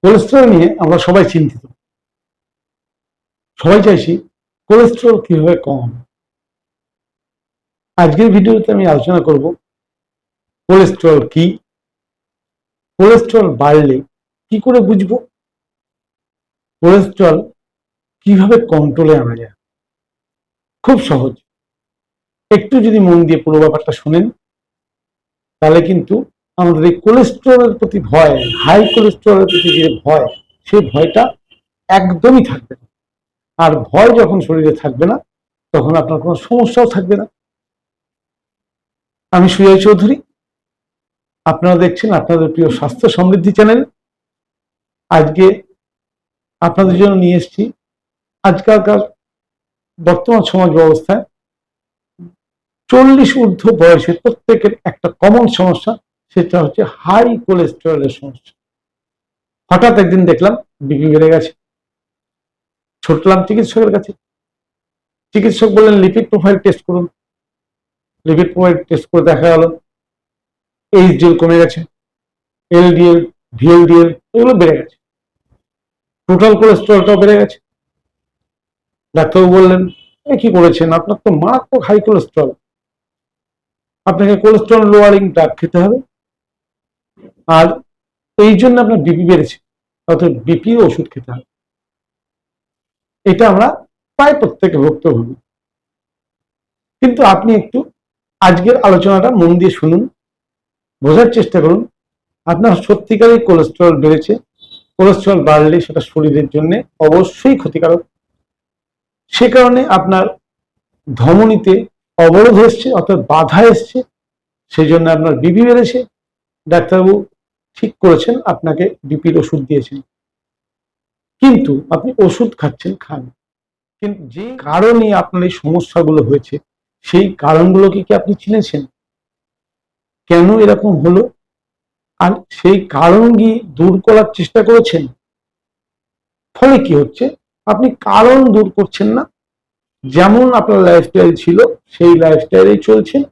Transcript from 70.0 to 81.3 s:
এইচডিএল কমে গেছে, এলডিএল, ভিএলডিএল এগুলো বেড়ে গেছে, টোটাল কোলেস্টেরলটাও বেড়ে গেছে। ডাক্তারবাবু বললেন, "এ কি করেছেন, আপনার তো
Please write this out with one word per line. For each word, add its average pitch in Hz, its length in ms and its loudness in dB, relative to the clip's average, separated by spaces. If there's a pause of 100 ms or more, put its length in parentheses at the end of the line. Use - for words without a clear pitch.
এইচডিএল 170 460 2
কমে 165 200 0
গেছে, 165 220 0 (920)
এলডিএল, 170 540 2 (300)
ভিএলডিএল 170 540 4 (240)
এগুলো 240 200 2
বেড়ে 170 240 0
গেছে, - 180 -14 (1300)
টোটাল 202 260 4
কোলেস্টেরলটাও 208 600 2
বেড়ে 202 200 2
গেছে। 202 200 -4 (1600)
ডাক্তারবাবু 180 380 0
বললেন, 185 280 4 (440)
"এ 294 120 -4
কি 233 100 -4
করেছেন, 170 460 0
আপনার 175 240 -4
তো - 140 -4